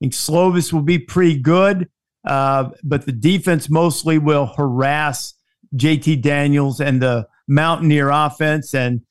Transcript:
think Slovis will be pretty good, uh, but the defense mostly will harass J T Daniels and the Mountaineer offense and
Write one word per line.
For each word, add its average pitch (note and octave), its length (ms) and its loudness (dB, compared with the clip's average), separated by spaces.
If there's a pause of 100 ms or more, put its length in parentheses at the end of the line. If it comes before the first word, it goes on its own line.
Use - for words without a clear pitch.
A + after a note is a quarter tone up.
think B2+ 120 -2
Slovis F3 580 0
will D#3 120 0
be E3+ 160 2
pretty E3+ 400 0
good, F3+ 500 2 (380)
uh, C3+ 420 0 (140)
but C#3+ 220 -4
the C3+ 60 -6
defense D#3 580 0
mostly D#3+ 500 0
will D3 260 2
harass C#3 880 -2 (420)
J D3 220 2
T D#3 200 0
Daniels C#3+ 640 0
and C3 200 0
the A#2+ 260 0 (200)
Mountaineer D3 640 2
offense D3+ 640 -2
and B2 380 -2